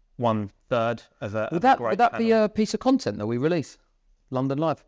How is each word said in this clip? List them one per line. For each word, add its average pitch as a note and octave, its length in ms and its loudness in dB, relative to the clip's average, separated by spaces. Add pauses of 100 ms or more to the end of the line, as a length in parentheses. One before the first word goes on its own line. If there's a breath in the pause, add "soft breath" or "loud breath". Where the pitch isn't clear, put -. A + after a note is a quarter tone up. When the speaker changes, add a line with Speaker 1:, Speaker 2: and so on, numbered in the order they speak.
(180)
Speaker 1:
one A2 340 0 (180)
third A#2 320 0 (200)
of G#2 140 -8
a, A2 160 -2
Speaker 2:
Would - 20 -6
Speaker 1:
of E3 40 -2
a - 40 0
Speaker 2:
that, C4 180 4
Speaker 1:
great A#3 120 -2
Speaker 2:
would F#3+ 80 -2
that - 180 2
be A3+ 120 0
Speaker 1:
panel. A3 160 4
Speaker 2:
a G#3 40 0
piece G#3+ 240 -2
of G#3+ 60 -2
content B3 380 0
that G#2 100 -4
we A#2 100 -2
release? D#3 400 -2 (520)
London C3+ 300 -2
Live? D#3 280 -2